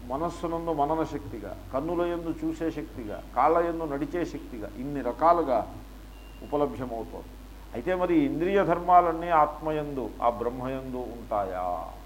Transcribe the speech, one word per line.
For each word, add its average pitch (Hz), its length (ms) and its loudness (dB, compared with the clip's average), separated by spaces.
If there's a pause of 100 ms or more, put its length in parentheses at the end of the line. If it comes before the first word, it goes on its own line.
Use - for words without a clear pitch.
మనస్సునందు 165 680 -2
మనన 156 300 2
శక్తిగా, 110 540 -8 (160)
కన్నుల 165 280 0
యందు 170 340 -2 (100)
చూసే 160 260 -2
శక్తిగా, 113 520 -8 (120)
కాళ్ళ 151 220 6
యందు 170 260 0
నడిచే 151 420 -2
శక్తిగా, 127 520 -10
ఇన్ని 139 240 -4
రకాలుగా 127 720 4 (720)
ఉపలభ్యమవుతోంది. 117 840 -2 (460)
అయితే 165 220 0
మరి 180 240 4
ఇంద్రియ 165 440 4
ధర్మాలన్నీ 175 680 6
ఆత్మయందు, 151 800 2 (140)
ఆ 120 60 6
బ్రహ్మయందు 127 680 -4
ఉంటాయా? 95 960 -4 (120)